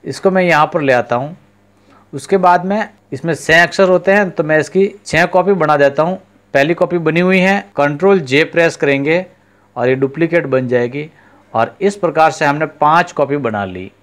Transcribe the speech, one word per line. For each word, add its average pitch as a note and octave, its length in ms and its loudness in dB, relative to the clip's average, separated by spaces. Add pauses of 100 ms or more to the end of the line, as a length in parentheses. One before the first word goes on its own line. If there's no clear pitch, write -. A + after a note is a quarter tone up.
इसको E3+ 260 -2
मैं F#3 120 0
यहाँ D#3 240 4
पर D#3 140 -4
ले C3+ 120 2
आता A#2+ 240 0
हूँ। D3 200 -8 (760)
उसके D#3 260 -4
बाद F3+ 260 2
में G3+ 240 -4 (240)
इसमें D#3+ 220 -6
छः E3 280 2
अक्षर F3+ 260 0
होते F#3 240 2
हैं, G3+ 180 2
तो D#3+ 120 -6
मैं D#3 160 2
इसकी F#3+ 280 0 (200)
छः E3 200 2
कॉपी F3+ 280 0
बना D3+ 220 2
देता C#3+ 260 2
हूँ। F3+ 140 -2 (380)
पहली C#3+ 200 2
कॉपी F3 240 -2
बनी D#3+ 220 0
हुई F#3 180 2
है, G3 220 2 (160)
कंट्रोल D3 440 2
जे C#3 240 0
प्रेस E3 320 0
करेंगे D3+ 480 0 (520)
और B2 120 0
ये C3 80 2
डुप्लीकेट D#3 500 -2
बन C3 220 -2
जाएगी B2 400 -4 (460)
और A#2 260 -2
इस G3+ 160 -2
प्रकार D#3 340 0
से D#3 140 -4
हमने D3 220 -2 (140)
पांच D#3+ 320 2
कॉपी C#3+ 260 -2
बना A2 280 -4
ली। F#2 240 -12 (120)